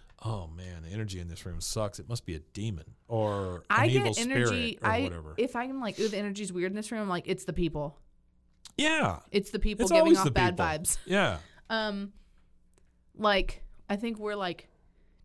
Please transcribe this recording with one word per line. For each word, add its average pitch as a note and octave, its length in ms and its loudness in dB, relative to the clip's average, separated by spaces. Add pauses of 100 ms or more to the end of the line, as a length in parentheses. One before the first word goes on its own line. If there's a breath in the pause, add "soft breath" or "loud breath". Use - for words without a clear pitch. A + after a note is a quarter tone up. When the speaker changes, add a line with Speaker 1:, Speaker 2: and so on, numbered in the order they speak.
(220 loud breath)
Speaker 1:
"Oh, G#2+ 240 -4
man, E2+ 380 -12
the E2 60 -12
energy G2+ 280 -6
in F2 80 -6
this E2+ 180 -10
room F2 160 -6
sucks. G#2+ 380 -4
It - 100 -14
must A#2 160 -6
be F2 120 -6
a - 20 -10
demon G2+ 560 -8 (140)
or G2+ 480 0
an E2 140 -12
Speaker 2:
I C#3 180 6
Speaker 1:
evil - 260 4
Speaker 2:
get - 60 0
energy, A#3+ 560 0
Speaker 1:
spirit - 60 -20
or - 60 -2
Speaker 2:
I, A3+ 140 2
Speaker 1:
whatever." E3 360 -6
Speaker 2:
if B3 180 0
I'm C4 240 -6
like, A3 180 -6
"Ooh, G#3 80 2
the G3+ 120 -2
energy's G3+ 340 -4
weird F3+ 180 -2
in G3+ 60 -4
this G#3+ 160 -6
room," A3 100 -4
I'm G3+ 60 -2
like, F3 180 -2
"It's F#3 180 -2
the F3 80 -4
people." D3+ 460 -2 (760)
Speaker 1:
Yeah. D4 420 2 (140)
Speaker 2:
It's G3+ 180 0
the G#3+ 80 -2
people G#3+ 280 0
Speaker 1:
It's - 40 2
Speaker 2:
giving E4 120 10
Speaker 1:
always E4 160 8
Speaker 2:
off - 60 4
Speaker 1:
the - 60 4
Speaker 2:
bad F3+ 260 4
Speaker 1:
people. E3+ 100 0
Speaker 2:
vibes. D#3 380 0
Speaker 1:
Yeah. F3 340 2 (300 loud breath)
Speaker 2:
Um, G#3 440 -2 (1040)
like, G3+ 460 2 (260)
I G3+ 80 0
think A3+ 220 -4
we're, G#3 180 -4
like, F3+ 320 -6 (560)